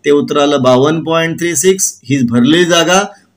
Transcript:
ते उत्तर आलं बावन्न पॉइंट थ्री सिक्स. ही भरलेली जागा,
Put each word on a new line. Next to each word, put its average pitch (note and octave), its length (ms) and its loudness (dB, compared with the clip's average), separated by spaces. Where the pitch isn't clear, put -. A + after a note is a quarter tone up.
ते D3 60 2
उत्तर D3 280 0
आलं C#3+ 240 0
बावन्न C#3 400 2
पॉइंट E3 360 -4
थ्री E3+ 180 -4
सिक्स. F#3+ 360 -2
ही C#3 120 -2
भरलेली C3 380 2
जागा, E3+ 380 0